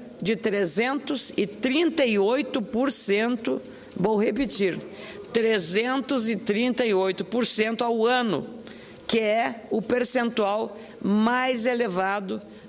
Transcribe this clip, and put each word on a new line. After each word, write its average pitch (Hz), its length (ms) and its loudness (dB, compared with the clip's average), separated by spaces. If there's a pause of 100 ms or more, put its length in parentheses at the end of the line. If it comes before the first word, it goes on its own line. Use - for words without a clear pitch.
(220)
de 214 140 0
trezentos 220 1000 -2
e 202 100 0
trinta 302 580 2
e 214 140 4
oito 240 420 2
por 240 300 0
cento, 233 680 0 (340)
vou 208 260 2
repetir, 208 560 0 (540)
trezentos 226 1000 0
e 226 60 2
trinta 240 500 0
e 220 80 2
oito 190 300 2
por 233 220 0
cento 220 380 0
ao 233 220 2
ano, 233 420 2 (600)
que 226 120 2
é 226 500 0
o 220 120 0
percentual 233 960 0 (240)
mais 233 640 2
elevado 202 760 0 (280)